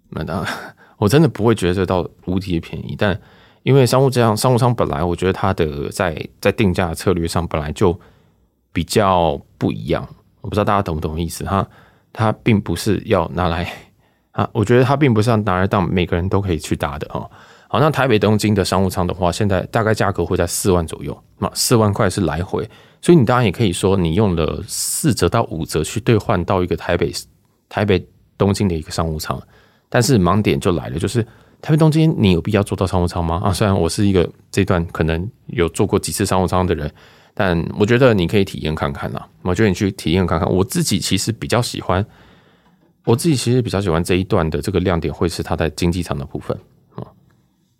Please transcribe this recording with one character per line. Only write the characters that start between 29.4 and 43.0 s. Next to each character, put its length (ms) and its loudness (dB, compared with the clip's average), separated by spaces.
但 140 2
是 160 4
盲 240 2
点 160 0
就 140 0
来 160 -4
了， 100 -6
就 80 -2
是 160 -2
台 80 -4
北 60 4
东 140 4
京 280 4
你 140 4
有 80 2
必 120 -4
要 100 4
坐 140 -6
到 80 0
商 160 0
务 60 2
舱 180 -4
吗？ 200 -2
啊， 80 2
虽 120 0
然 140 2
我 100 2
是 160 0
一 80 4
个 160 4
这 140 2
段 220 2
可 180 -2
能 260 -2
有 220 -2
坐 180 -2
过 100 0
几 140 -4
次 160 -2
商 160 2
务 60 0
舱 180 2
的 80 0
人， 160 -4
但 300 0
我 80 2
觉 100 4
得 160 6
你 140 2
可 100 0
以 80 4
体 160 -8
验 140 -4
看 180 -4
看 200 -8
啦。 160 -12
我 120 -2
觉 80 0
得 60 4
你 60 2
去 180 0
体 180 -6
验 160 2
看 140 -2
看， 120 -2
我 120 2
自 180 -2
己 160 0
其 180 -2
实 140 -4
比 160 -8
较 160 0
喜 180 -8
欢， 240 0